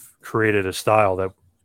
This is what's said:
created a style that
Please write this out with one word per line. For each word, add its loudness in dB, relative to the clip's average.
created 0
a -4
style 2
that -6